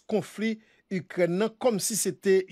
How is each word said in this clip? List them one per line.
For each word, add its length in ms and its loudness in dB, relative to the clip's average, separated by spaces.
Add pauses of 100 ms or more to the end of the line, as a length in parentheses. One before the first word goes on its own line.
konfli 480 -2 (380)
Ikrèn 460 0
nan 180 -2
kòmsi 420 0
se 140 -2
te 280 2 (100)